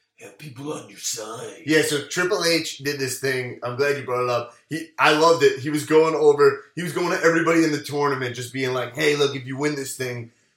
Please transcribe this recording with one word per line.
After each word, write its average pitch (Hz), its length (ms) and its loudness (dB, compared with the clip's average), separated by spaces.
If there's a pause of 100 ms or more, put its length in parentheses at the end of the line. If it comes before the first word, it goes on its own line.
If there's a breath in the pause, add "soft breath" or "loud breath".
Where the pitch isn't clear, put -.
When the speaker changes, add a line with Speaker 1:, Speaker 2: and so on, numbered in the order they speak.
(200)
Speaker 1:
have - 180 -20
people 143 340 -12
on - 160 -14
your 101 120 -20
side." 113 640 -10
Speaker 2:
Yeah, 151 160 4
so 147 240 -2
Triple 180 380 -2
H 165 340 -2
did 139 220 -6
this 127 180 -4
thing. 127 460 -4
I'm 123 120 -6
glad 139 220 0
you 131 60 -10
brought 123 180 -2
it - 80 -2
up. 120 240 -4 (140)
He, - 280 -10
I 151 220 4
loved 156 240 6
it. 139 160 6
He 131 100 -8
was 147 160 -2
going 156 300 4
over, 143 480 4 (140 loud breath)
he 170 80 -6
was 165 80 -6
going 170 180 -2
to - 140 0
everybody 165 400 4
in 151 80 0
the 143 100 -4
tournament, 135 540 -4
just 123 160 -10
being 131 200 -2
like, 123 220 -6
"Hey, 147 220 2
look, 139 180 0
if 131 120 -10
you 131 100 -10
win 147 180 -2
this 135 220 -8
thing, 123 340 -8 (260)